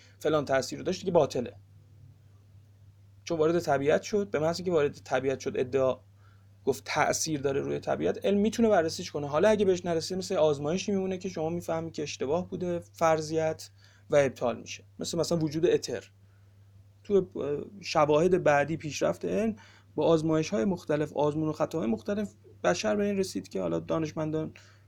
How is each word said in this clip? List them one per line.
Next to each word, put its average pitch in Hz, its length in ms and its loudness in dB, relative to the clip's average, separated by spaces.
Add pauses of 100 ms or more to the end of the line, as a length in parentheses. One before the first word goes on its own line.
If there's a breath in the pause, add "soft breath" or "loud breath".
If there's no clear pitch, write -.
(180 soft breath)
فلان 151 260 0
تأثیر 135 340 0
رو 139 60 -12
داشت - 160 -2
دیگه 180 120 -2
باطله، 135 420 2 (1700)
چون 170 140 -2
وارد 165 200 4
طبیعت 151 440 2
شد. 202 280 -2
به 143 80 -2
محض 165 200 0
اینکه 185 140 -2
وارد 143 320 2
طبیعت 131 360 -2
شد، 135 160 -6
ادعا 131 400 0 (680 soft breath)
گفت 131 200 -2
تأثیر 151 560 0
داره 139 200 -2
روی 143 200 -4
طبیعت، 151 460 -2
علم 202 120 4
می‌تونه 220 300 2
بررسیش 175 420 0
کنه. 147 160 -6
حالا 151 220 2
اگه 214 160 4
بهش 185 200 2
نرسه، 170 320 -4
مثل 185 180 -6
آزمایشی 156 580 0
میمونه 190 260 -2
که 190 100 -8
شما 165 200 -4
می‌فهمی 165 420 -4
که 156 120 -8
اشتباه 147 460 -4
بوده 175 300 -4
فرضیت 160 920 0 (400 soft breath)
و 147 60 2
ابطال 123 440 2
می‌شه، - 240 -16 (140)
مثل 170 200 -4
مثلاً 165 200 0
وجود 156 280 0
اتر. - 440 0 (960 soft breath)
تو، 202 100 0
اه، 147 500 -2 (160)
شواهد 160 640 4
بعدی 147 340 4
پیشرفت 156 480 -2
علم 202 320 -2 (380 loud breath)
با 151 120 0
آزمایش‌های 160 580 2
مختلف، 156 480 -2
آزمون 151 360 0
و 156 40 -2
خطاهای 160 360 -2
مختلف، 214 460 -4 (300)
بشر 185 320 0
به 208 80 0
این 202 120 -2
رسید 185 320 -4
که، 196 120 -6
حالا 170 180 -2
دانشمندان 156 760 -4 (340 loud breath)